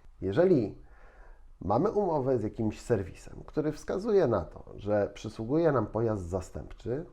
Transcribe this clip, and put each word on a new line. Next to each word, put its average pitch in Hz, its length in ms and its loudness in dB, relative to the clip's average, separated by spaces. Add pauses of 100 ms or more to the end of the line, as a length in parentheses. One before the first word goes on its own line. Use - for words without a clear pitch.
(220)
Jeżeli 120 540 4 (840)
mamy 117 300 2
umowę 147 480 0
z 104 40 -2
jakimś 107 380 -4
serwisem, - 640 -4
który 151 260 -2
wskazuje 196 560 2
na 104 140 4
to, - 220 -12 (120)
że 104 380 2
przysługuje 131 580 0
nam 117 160 2
pojazd 107 420 0
zastępczy, 101 840 -6